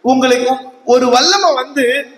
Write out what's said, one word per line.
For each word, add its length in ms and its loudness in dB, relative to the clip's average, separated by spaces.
உங்களுக்கு 520 0
ஒரு 240 2
வல்லமை 460 2
வந்து 320 -4